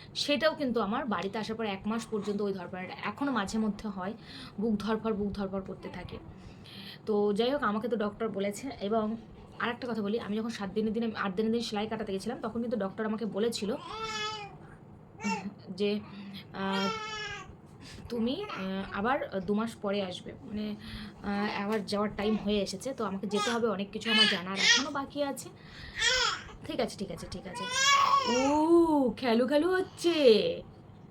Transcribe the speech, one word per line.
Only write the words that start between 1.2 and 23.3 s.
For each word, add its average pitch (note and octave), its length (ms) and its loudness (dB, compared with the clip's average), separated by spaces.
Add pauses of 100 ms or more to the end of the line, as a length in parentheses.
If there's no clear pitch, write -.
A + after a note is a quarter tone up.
আসার G#3+ 180 -4
পর A3+ 100 -2
এক G3 200 -2
মাস A3+ 200 -2
পর্যন্ত G3+ 360 -2
ওই G3+ 100 0
ধরফরানিটা F#3 420 -6 (100)
এখনও C4+ 280 -2
মাঝে G#3 260 0
মধ্যে A3 300 0
হয়, F#3+ 240 -4 (480)
বুক G#3+ 160 2
ধরফর, A3 360 0
বুক G3+ 200 0
ধরফর G3 300 -4
করতে F#3+ 260 -10
থাকে। F3+ 300 -10 (880)
তো G#3 260 4
যাই A3+ 180 4
হোক, C#4+ 120 2
আমাকে G#3+ 260 0
তো A#3+ 80 0
ডক্টর G#3 320 -2
বলেছে। G3+ 420 -2 (100)
এবং G#3+ 360 0 (420)
আর A3+ 120 0
একটা A#3+ 200 -6
কথা A3 120 -2
বলি, G#3 180 0
আমি G3+ 160 -4
যখন A3+ 140 -2
সাত G3+ 200 -6
দিনের G#3+ 220 0
দিন, A3+ 240 0
আট G3 200 -2
দিনের A3 160 2
দিন A#3 100 2
সেলাই G#3+ 240 -2
কাটাতে A3 260 -4
গেছিলাম, A3 300 -4
তখন A#3 180 -4
কিন্তু A#3 160 -2
ডক্টর G3 300 -2
আমাকে G#3+ 200 -2
বলেছিল G#3 480 0 (2000)
যে, G#3 240 0 (520)
আহ, G3 360 0 (1200)
"তুমি, B3 360 -2
আহ, G3 540 -4
আবার A3 480 0
দু G#3 80 2
মাস A3+ 160 0 (120)
পরে G3+ 200 0
আসবে, F3+ 300 -8
মানে, G#3 420 -8 (480)
আহ, G3+ 420 -2
আবার G3+ 220 0
যাওয়ার G#3 300 0
টাইম G#3 200 2
হয়ে G#3 260 2
এসেছে।" F#3+ 320 -4
তো A#3 100 -4
আমাকে F#3+ 220 -4
যেতে G3 240 0